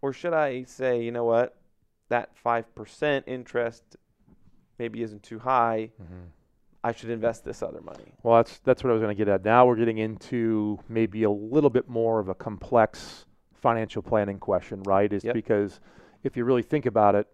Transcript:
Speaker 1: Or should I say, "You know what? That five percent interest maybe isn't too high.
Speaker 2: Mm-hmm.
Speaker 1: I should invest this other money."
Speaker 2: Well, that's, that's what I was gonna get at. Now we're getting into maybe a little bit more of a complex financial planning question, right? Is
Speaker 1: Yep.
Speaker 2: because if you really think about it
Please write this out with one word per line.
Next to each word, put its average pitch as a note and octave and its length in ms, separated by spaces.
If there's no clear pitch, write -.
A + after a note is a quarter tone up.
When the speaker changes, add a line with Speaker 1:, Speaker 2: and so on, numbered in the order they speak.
Speaker 1:
Or C#3 100
should E3+ 220
I C3+ 300
say, B2+ 400
"You A#2 100
know A#2+ 100
what? A#2 320
That A#2+ 260
five A#2 400
percent C#3 520
interest A#2+ 680
maybe A#2 220
isn't G#2+ 220
too A2 160
high. A#2 500
Speaker 2:
Mm-hmm. F2 240
Speaker 1:
I A#2 80
should A2+ 180
invest A2+ 340
this - 200
other - 180
money." - 400
Speaker 2:
Well, A#2 160
that's, - 220
that's - 240
what B2+ 80
I - 20
was A2+ 80
gonna G#2 140
get G2+ 120
at. F#2+ 160
Now A#2 220
we're B2 100
getting A2+ 220
into A2 800
maybe A2 360
a G#2 80
little A#2+ 400
bit B2 180
more A2+ 300
of F#2+ 100
a F#2+ 60
complex - 920
financial A2+ 480
planning G2+ 340
question, G2 460
right? G2+ 280
Is G2+ 120
Speaker 1:
Yep. A#2 100
Speaker 2:
because G#2 460
if C3+ 140
you A#2+ 80
really B2 160
think D3 240
about G#2 300
it G2+ 180